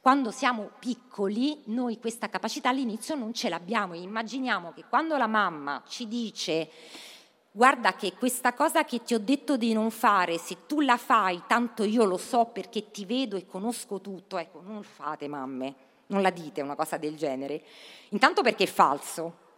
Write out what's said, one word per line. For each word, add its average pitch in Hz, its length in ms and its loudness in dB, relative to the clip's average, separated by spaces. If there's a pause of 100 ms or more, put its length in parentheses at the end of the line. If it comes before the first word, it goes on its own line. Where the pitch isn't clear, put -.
Quando 262 300 4
siamo 233 480 0
piccoli, 240 880 -2
noi 233 320 -2
questa 220 320 -6
capacità 226 380 -2
all'inizio 269 480 -2
non 233 180 -6
ce - 140 -2
l'abbiamo. 175 460 -4
Immaginiamo 208 800 -6
che - 160 -20
quando 302 280 2
la 247 100 4
mamma 160 640 0
ci 240 200 -10
dice: 185 640 -4 (800)
"Guarda 240 440 4
che - 200 -4
questa 247 400 0
cosa 320 300 2
che 233 180 -4
ti - 100 -4
ho 226 60 2
detto 269 380 0
di 226 180 0
non 220 160 2
fare, 185 480 2
se - 280 -12
tu 294 140 -2
la 254 160 6
fai, 190 520 2
tanto 233 340 2
io 220 220 4
lo 185 120 2
so 233 300 2
perché 208 460 -10
ti 208 120 -12
vedo 220 320 -2
e 180 80 -6
conosco 202 560 -8
tutto", 190 380 -10
ecco, 165 240 -12
non 208 140 -14
lo 208 60 -12
fate, 147 460 -10
mamme, 135 460 -6 (320)
non 196 160 0
la 190 80 6
dite 160 320 -8
una 143 140 -6
cosa 156 200 -2
del 151 200 -4
genere. 139 460 -4 (460)
Intanto 285 320 4
perché 214 240 4
è 170 40 0
falso 160 880 0